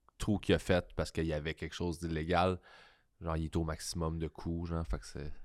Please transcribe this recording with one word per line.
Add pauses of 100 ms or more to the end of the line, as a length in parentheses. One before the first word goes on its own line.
(200)
trou
qu'il
a
fait (100)
parce
qu'il
y
avait
quelque
chose
d'illégal, (600)
genre,
il
est
au
maximum
de
coups,
genre,
fait
que
c'est (120)